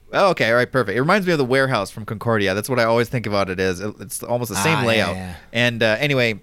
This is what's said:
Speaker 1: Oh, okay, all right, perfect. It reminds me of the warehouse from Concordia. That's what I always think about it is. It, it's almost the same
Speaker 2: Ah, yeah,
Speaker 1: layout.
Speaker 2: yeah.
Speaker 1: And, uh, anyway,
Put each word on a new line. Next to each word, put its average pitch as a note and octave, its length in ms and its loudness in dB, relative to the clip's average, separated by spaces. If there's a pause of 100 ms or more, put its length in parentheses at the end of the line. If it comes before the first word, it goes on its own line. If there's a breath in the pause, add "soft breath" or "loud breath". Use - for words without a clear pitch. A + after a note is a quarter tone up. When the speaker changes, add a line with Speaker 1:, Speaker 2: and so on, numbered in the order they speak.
(120)
Speaker 1:
Oh, F3+ 180 2
okay, A#2+ 200 0
all A#2 60 4
right, B2 140 2
perfect. G#2+ 260 0
It B2 40 2
reminds F3+ 260 2
me F3+ 60 2
of D#3 60 2
the C#3 60 2
warehouse C3 460 0
from A2 140 -12
Concordia. G#2 500 0
That's G#2+ 140 -4
what B2 120 0
I A2+ 40 2
always A#2 240 2
think A2+ 180 -4
about G2 240 0
it F#2 100 -4
is. F#2 200 0
It, G#2 200 -8
it's - 240 -12
almost A#2+ 260 -2
the F#2+ 60 -6
same B2+ 220 2
Speaker 2:
Ah, - 40 0
yeah, A#2+ 40 -2
Speaker 1:
layout. G#2+ 300 2
Speaker 2:
yeah. F#2 180 -10 (180)
Speaker 1:
And, A#2 300 0
uh, A2 180 4
anyway, B2+ 420 0